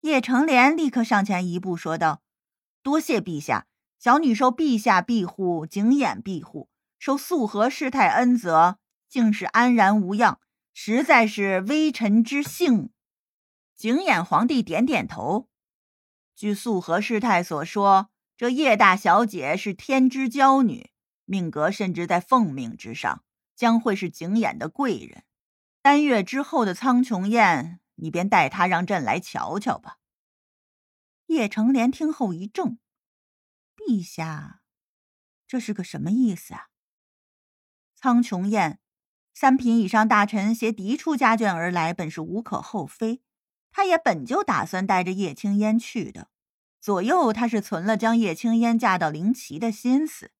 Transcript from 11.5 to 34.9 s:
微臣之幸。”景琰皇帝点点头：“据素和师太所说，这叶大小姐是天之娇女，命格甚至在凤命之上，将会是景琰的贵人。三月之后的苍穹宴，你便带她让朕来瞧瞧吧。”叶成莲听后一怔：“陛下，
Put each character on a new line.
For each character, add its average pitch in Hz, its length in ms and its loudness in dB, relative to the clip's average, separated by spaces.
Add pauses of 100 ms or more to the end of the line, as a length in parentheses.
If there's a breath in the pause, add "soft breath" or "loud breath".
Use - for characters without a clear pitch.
微 294 320 0
臣 220 320 2
之 277 180 -2
幸。” 240 480 0 (840)
景 233 220 -2
琰 240 260 0
皇 196 240 2
帝 262 120 2
点 185 240 -2
点 226 220 0
头 170 420 -6 (880)
：“据 208 180 -4
素 202 280 -2
和 175 200 -2
师 220 200 -2
太 202 200 2
所 160 240 -6
说， 196 460 2 (260)
这 240 140 -2
叶 254 260 2
大 196 200 6
小 202 280 4
姐 165 320 -4
是 196 160 -6
天 262 380 2
之 262 180 -4
娇 269 340 4
女， 190 280 -4 (340)
命 185 240 -4
格 151 220 0
甚 190 240 -4
至 170 140 -4
在 180 100 2
凤 208 340 2
命 123 240 -10
之 - 160 -14
上， - 300 -6 (320)
将 233 260 2
会 220 140 0
是 185 160 -6
景 170 220 -8
琰 220 260 -2
的 156 100 -8
贵 202 300 -2
人。 - 240 -18 (640)
三 285 200 4
月 233 200 2
之 269 180 -6
后 277 220 -2
的 185 100 -2
苍 247 300 2
穹 196 220 -4
宴， 180 540 0 (160)
你 160 140 -10
便 175 180 -4
带 170 200 4
她 180 180 0
让 180 180 0
朕 175 200 -2
来 120 160 -2
瞧 170 400 -8
瞧 - 180 -4
吧。” - 200 -20 (1300)
叶 262 220 0
成 220 240 0
莲 247 180 2
听 311 220 -4
后 196 220 -4
一 180 120 -10
怔 247 320 -6 (960)
：“陛 247 280 -2
下， 160 600 -12 (840)